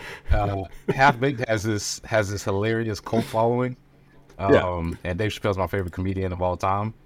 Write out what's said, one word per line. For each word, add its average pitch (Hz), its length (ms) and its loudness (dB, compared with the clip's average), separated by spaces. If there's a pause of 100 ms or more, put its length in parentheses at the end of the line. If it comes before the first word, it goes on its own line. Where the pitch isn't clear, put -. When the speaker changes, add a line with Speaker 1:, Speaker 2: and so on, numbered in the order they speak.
(320)
Speaker 1:
uh, 101 320 0 (240)
Half 135 320 4
Baked 127 280 -2
has 110 140 2
this, 107 420 -2
has 107 260 0
this 101 140 -6
hilarious 110 540 0
cult 113 260 -2
following. 120 520 0 (640)
Speaker 2:
Yeah. 98 280 4
Speaker 1:
Um, 85 380 -4
and 87 140 -4
Dave 107 120 0
Chappelle's 98 280 -2
my 92 100 0
favorite 95 240 -2
comedian 92 400 -2
of 85 100 -4
all 90 140 0
time. 101 380 -2 (120)